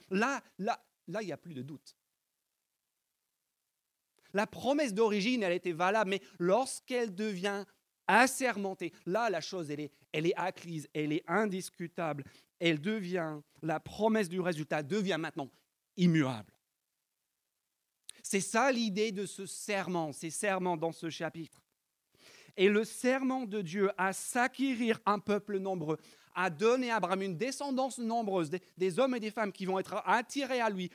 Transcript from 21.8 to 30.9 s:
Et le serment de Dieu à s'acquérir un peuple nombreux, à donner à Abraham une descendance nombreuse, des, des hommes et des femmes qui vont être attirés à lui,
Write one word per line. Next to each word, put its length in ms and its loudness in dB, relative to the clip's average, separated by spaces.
Et 120 6
le 160 4
serment 600 0
de 160 -4
Dieu 380 0
à 140 2
s'acquérir 920 0
un 140 4
peuple 400 -2
nombreux, 400 -2
à 140 2
donner 420 2
à 60 2
Abraham 260 2
une 140 -2
descendance 600 -2
nombreuse, 520 0
des, 120 -4
des 200 0
hommes 180 4
et 40 -4
des 120 -4
femmes 200 -2
qui 140 -6
vont 140 0
être 260 -4
attirés 540 0
à 100 2
lui, 240 -4